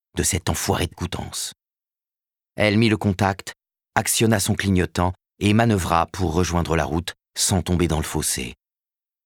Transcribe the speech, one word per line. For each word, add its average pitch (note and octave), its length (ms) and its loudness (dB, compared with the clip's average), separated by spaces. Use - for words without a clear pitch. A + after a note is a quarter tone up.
de D#2 80 -2
cet - 260 -2
enfoiré E2+ 380 -2
de - 60 -14
Coutances. - 600 -8
Elle G#2 200 2
mit A2+ 120 4
le G#2 80 2
contact, G2 560 -2
actionna A2 460 2
son G2+ 140 0
clignotant F2+ 580 0
et G#2 140 2
manœuvra F#2+ 540 2
pour E2+ 260 -2
rejoindre E2+ 420 0
la D#2 80 2
route D#2 320 -4
sans F#2+ 240 0
tomber F2 260 0
dans D2+ 100 0
le D#2 60 -2
fossé. - 520 -4